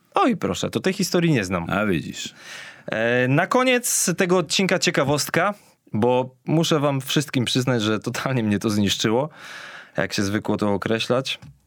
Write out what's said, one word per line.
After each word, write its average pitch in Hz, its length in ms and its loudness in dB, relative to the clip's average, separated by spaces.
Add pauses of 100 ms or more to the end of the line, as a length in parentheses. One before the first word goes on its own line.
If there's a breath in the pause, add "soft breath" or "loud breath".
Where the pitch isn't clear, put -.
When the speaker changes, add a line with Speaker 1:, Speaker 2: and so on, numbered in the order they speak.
(140)
Speaker 1:
Oj, 311 220 2
proszę, - 340 -4
to 226 100 2
tej 190 120 4
historii 170 400 0
nie 117 120 2
znam. 87 260 -2
Speaker 2:
A 98 160 0
widzisz. - 480 -4 (520 loud breath)
Speaker 1:
E, 123 420 0
na 147 180 2
koniec 247 720 2
tego 185 220 2
odcinka 185 400 2
ciekawostka, 165 760 0 (380 soft breath)
bo 123 440 2 (100)
muszę 160 340 2
wam 139 200 0
wszystkim 131 440 -2
przyznać, 123 380 0
że 107 180 0
totalnie 127 420 -2
mnie 104 160 2
to 113 120 -2
zniszczyło, 107 580 0 (680 loud breath)
jak 98 160 -2
się 107 100 -2
zwykło 104 340 -2
to 101 180 0
określać. 113 640 -2 (280)